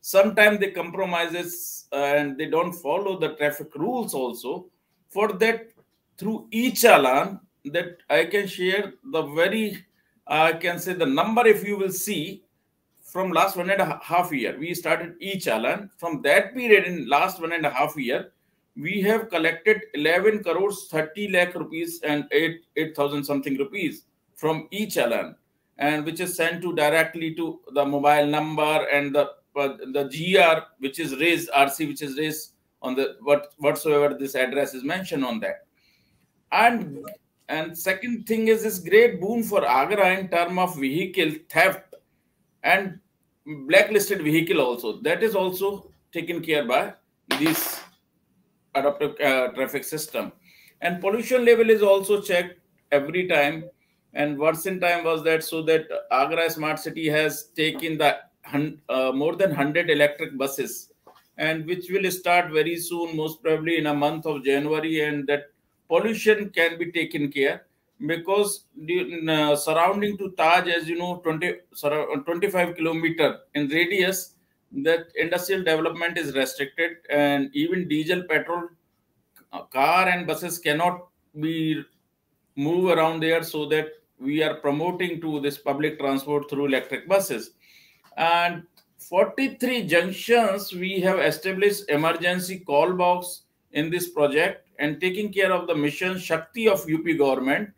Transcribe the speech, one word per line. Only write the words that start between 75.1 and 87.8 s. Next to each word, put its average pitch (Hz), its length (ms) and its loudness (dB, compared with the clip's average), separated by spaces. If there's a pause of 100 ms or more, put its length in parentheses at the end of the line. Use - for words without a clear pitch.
industrial 180 480 -2
development 165 540 -2
is 143 180 -6
restricted, 139 600 -4 (120)
and 143 440 2
even 170 340 -2
diesel, 156 360 -2
petrol, 170 440 -2 (840)
uh, 90 100 -12
car 170 460 2
and 180 180 -2
buses 160 320 -6
cannot 160 480 -2 (320)
be 156 420 -2 (760)
move 175 320 0
around 160 320 2
there, 160 200 2
so 156 260 -6
that 156 200 0 (320)
we 147 240 -2
are 151 120 -2
promoting 170 640 -4
to 156 200 -4
this 143 180 -4
public 147 420 -4
transport 139 480 -2
through 143 200 -4
electric 135 420 -2
buses. 185 420 0 (640)